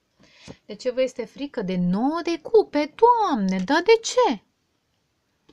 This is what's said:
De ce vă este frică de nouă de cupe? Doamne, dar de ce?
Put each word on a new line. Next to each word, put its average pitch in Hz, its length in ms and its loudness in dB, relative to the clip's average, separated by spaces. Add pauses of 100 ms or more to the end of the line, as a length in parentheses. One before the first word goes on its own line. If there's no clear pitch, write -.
(680)
De 208 100 -14
ce 247 160 -6
vă 247 100 -2
este 240 240 -4
frică 254 360 -10
de 185 160 -4
nouă 208 460 0
de 339 180 -4
cupe? 302 540 0
Doamne, 330 640 2
dar 277 220 0
de 440 200 4
ce? 440 420 0 (1080)